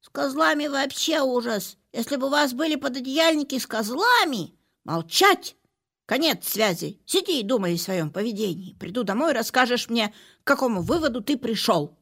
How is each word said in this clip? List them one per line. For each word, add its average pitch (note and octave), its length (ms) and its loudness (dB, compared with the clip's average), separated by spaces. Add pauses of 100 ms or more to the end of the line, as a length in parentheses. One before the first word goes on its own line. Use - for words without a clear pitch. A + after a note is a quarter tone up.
"С - 60 -20
козлами D4 600 0
вообще C#4 520 0
ужас. A#3+ 560 -2 (160)
Если A#3 220 -4
бы C4+ 140 -2
у - 20 0
вас D4 220 2
были D4+ 240 0
пододеяльники C#4 800 0
с - 80 -6
козлами..." C4+ 880 0 (300)
"Молчать! A#3+ 720 2 (500)
Конец C4+ 420 0
связи. F#3 580 -2
Сиди F4+ 320 0
и G#3+ 60 -2
думай G3 300 0
о E3+ 40 -2
своем E3+ 320 -2
поведении. G3 680 -4
Приду G#3+ 240 -6
домой, A#3+ 280 0
расскажешь A#3+ 560 0
мне, A3+ 240 -2 (300)
к - 40 -6
какому A#3+ 360 2
выводу B3+ 380 0
ты C#4 160 -2
пришел". - 640 0